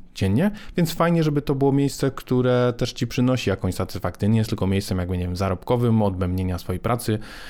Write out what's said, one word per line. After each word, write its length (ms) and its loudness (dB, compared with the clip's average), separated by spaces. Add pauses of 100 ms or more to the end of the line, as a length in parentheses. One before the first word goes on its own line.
(140)
dziennie, 360 2 (260)
więc 160 2
fajnie, 300 2
żeby 200 2
to 120 0
było 180 2
miejsce, 380 0
które 640 2
też 160 -2
ci 140 -2
przynosi 440 0
jakąś 240 -2
satysfakcję. 540 -4
Nie 100 4
jest 120 0
tylko 160 -2
miejscem 320 0
jakby, 200 -2
nie 60 -2
wiem, 120 -4
zarobkowym, 680 2
odbębnienia 560 0
swojej 220 -6
pracy. 380 -2 (320)